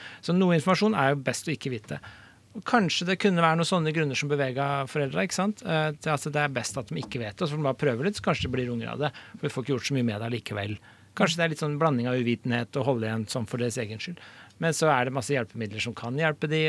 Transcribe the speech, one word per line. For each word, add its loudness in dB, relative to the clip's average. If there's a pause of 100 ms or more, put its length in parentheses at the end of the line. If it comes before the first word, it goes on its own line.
(260)
Så 2
noe 6
informasjon 4
er 4
jo 0
best -2
å -2
ikke -4
vite. -8 (560)
Og -10
kanskje 2
det 2
kunne 4
være 6
noen 2
sånne 2
grunner 0
som -2
beveget 0
foreldre, -2
ikke -6
sant? 0
Eh, 2 (100)
til -2
at -2 (140)
det 2
er -2
best -4
at -8
de -4
ikke -8
vet -6
det, -14
og 0
så -4
får -2
de 0
bare -2
prøve 2
litt, -2
så -14
kanskje 0
det -4
blir -2
unger -4
av -6
det, 0 (240)
for -8
vi -2
får -4
ikke -2
gjort -4
så 0
mye 2
med -2
det -6
likevel. -6 (420)
Kanskje 2
det 4
er 0
litt -6
sånn 0
blanding 4
av 2
uvitenhet 0
og 0
holde 2
igjen -2
sånn -2
for -4
deres -2
egen -8
skyld. -8 (460)
Men 2
så 2
er 4
det -2
masse -2
hjelpemidler -4
som -4
kan -6
hjelpe 0
de, 2